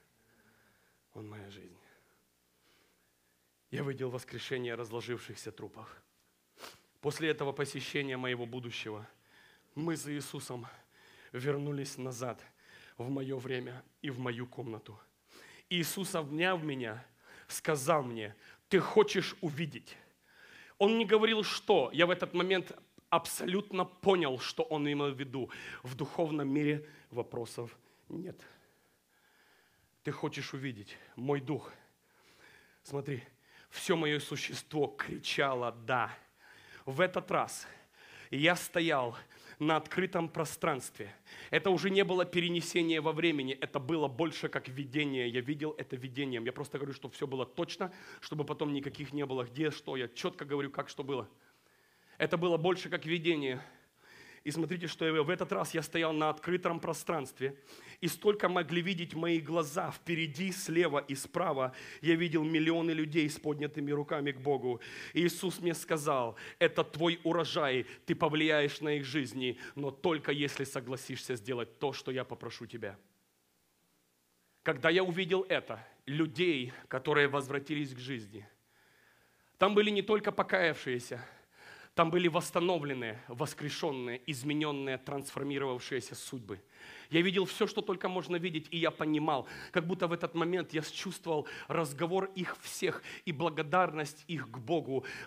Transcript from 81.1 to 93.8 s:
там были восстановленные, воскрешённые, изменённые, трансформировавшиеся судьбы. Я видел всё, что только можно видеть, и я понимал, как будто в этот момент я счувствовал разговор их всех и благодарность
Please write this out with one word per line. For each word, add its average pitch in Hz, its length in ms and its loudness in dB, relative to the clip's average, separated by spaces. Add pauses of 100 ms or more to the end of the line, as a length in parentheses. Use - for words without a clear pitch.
там 165 180 6
были 180 160 6
восстановленные, 151 1000 0
воскрешённые, 131 1000 -4
изменённые, 143 680 -2
трансформировавшиеся 135 1160 -4
судьбы. 107 460 -10 (500)
Я 160 120 4
видел 185 240 4
всё, - 220 2
что 208 140 -4
только 190 280 0
можно 180 260 -2
видеть, 170 340 -2
и 170 80 -4
я 160 140 4
понимал, 151 560 2 (240)
как 170 160 2
будто 185 200 0
в 165 40 -2
этот 170 240 -2
момент 170 380 0
я 156 80 2
счувствовал 160 640 -4 (220)
разговор 165 640 0
их 180 240 -4
всех - 420 -2 (220)
и 180 80 -4
благодарность 156 960 0